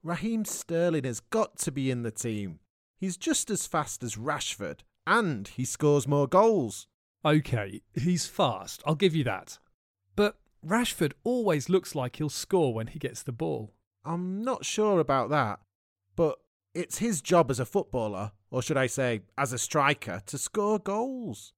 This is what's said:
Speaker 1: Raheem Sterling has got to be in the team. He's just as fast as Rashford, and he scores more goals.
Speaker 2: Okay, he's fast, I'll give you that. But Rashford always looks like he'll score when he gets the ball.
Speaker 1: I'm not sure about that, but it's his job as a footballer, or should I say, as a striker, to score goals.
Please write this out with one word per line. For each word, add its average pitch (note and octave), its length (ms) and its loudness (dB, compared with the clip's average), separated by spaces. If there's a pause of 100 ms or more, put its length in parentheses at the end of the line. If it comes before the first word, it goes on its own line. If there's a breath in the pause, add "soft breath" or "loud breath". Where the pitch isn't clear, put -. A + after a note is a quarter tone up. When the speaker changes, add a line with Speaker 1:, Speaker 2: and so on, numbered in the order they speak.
Speaker 1:
Raheem F#3+ 420 -2
Sterling E3 600 0
has A#2+ 160 -4
got - 380 -2
to - 140 -2
be C3 180 0
in A#2+ 120 -2
the A#2 80 -4
team. G#2 500 -6 (380)
He's F#3 180 -4
just - 340 -2
as F#3+ 160 -2
fast - 360 -4
as A2 140 -6
Rashford, A2+ 640 -6 (260)
and E3+ 420 2
he - 160 -6
scores D3 440 2
more C#3+ 180 4
goals. F#3 600 4 (380)
Speaker 2:
Okay, B2+ 580 0 (120)
he's E3+ 320 0
fast, A2+ 600 -2
I'll D#3 80 2
give E3 200 4
you D#3 100 2
that. G2 340 -6 (560)
But G#3 240 2 (280)
Rashford F3+ 460 0 (120)
always G#3+ 440 2
looks F3+ 260 0
like B2+ 220 -4
he'll D#3 120 -2
score D3+ 460 2
when A2 140 -4
he - 100 -12
gets B2+ 240 -8
the C3+ 100 -8
ball. C#3+ 420 -6 (300)
Speaker 1:
I'm F#3 380 -4
not B3 220 -4
sure G#3 360 2
about C3 300 2
that, C3 300 0 (540)
but D#3+ 240 2 (360)
it's - 240 -6
his G#3+ 220 0
job E3+ 300 4
as B2 100 0
a B2 60 -2
footballer, G#2+ 680 -4 (180)
or B2+ 120 -2
should D3 140 -2
I C3 100 2
say, A#2+ 360 0 (140)
as C3+ 160 -2
a B2 60 -6
striker, C#3 680 0
to C#3+ 120 -10
score G#3+ 400 -2
goals. A3+ 800 -6